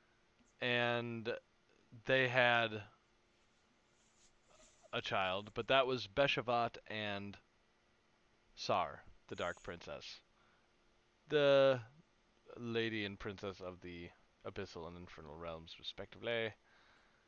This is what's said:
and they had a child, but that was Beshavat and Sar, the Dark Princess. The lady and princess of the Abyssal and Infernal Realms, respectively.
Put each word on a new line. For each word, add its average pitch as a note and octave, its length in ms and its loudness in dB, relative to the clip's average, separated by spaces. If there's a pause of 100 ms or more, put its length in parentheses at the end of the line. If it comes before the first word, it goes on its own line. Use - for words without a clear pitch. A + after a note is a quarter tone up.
(600)
and A#2+ 720 0 (720)
they C3 220 6
had A#2 540 4 (2250)
a A#2+ 60 0
child, G2+ 520 0
but A2+ 140 -2
that C3 180 6
was B2+ 220 -2
Beshavat A#2+ 680 2 (120)
and G2+ 480 -4 (1200)
Sar, F2 480 -2 (260)
the G#2 80 -10
Dark F2+ 260 -2
Princess. - 580 -10 (1080)
The C#3 520 6 (760)
lady A2+ 480 -2
and G2+ 140 -6
princess G2 420 -8
of F2+ 220 -10
the E2+ 260 -10 (380)
Abyssal F#2 420 -10
and F2 80 -12
Infernal D#2+ 400 -14
Realms, E2 420 -10
respectively. A2 760 -4 (760)